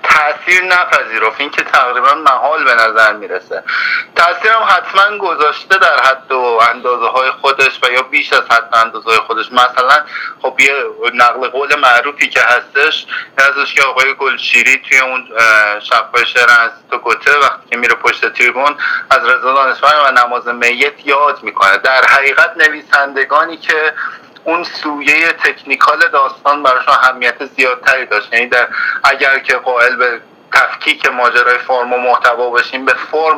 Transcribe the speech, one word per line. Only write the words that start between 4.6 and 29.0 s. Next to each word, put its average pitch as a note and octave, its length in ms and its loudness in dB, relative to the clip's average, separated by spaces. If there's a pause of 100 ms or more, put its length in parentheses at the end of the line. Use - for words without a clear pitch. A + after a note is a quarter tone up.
حتماً G3 540 0
گذاشته E3 600 -2
در E3 260 2
حد C3+ 280 0
و B2 280 0 (140)
اندازه‌های B2 580 -2
خودش - 520 0
و B2 80 2
یا B2+ 100 0
بیش C#3 320 -4
از C3 180 2
حد A#2 220 2
و - 20 2
اندازه‌های A2+ 420 0
خودش. A2 340 -4
مثلاً B2+ 460 2 (440)
خب C3 180 -4
یه C#3 140 2 (400)
نقل A#2+ 340 2
قول C#3 280 -4
معروفی C3+ 540 0
که B2+ 120 0
هستش، B2 640 0 (320)
این C3+ 100 4
هستش C#3 260 -2
که C#3+ 100 2
آقای C3 300 0
گلشیری B2+ 760 0
توی C3+ 100 2
اون، C3 280 -4 (100)
اه، G#2+ 420 4
شب‌های A#2 460 -2
شعر A#2+ 240 2
انستو A#2 480 2
گوته A#2+ 420 0
وقتی - 320 0
که A#2+ 60 -4
میره A#2 180 0
پشت A#2 380 -2
تریبون B2+ 420 0 (340)
از B2+ 160 2
رضا B2+ 280 0
دانشور C#3 400 2 (120)
و C3 60 2
نماز B2 360 0
میت B2 580 -2
یاد C#3+ 380 0
می‌کنه. G2 340 2
در C3 280 2
حقیقت C#3 520 2
نویسندگانی D3 1000 0
که D#3 360 -2 (500)
اون E3 200 -4
سویهٔ D3+ 680 -2
تکنیکال D3 680 -2 (140)
داستان C#3+ 500 0
براشون C3 300 2
اهمیت B2 520 0
زیادتری C3 600 -2
داشت، G#2 280 -4
یعنی A#2+ 140 0
در، B2 200 0 (360)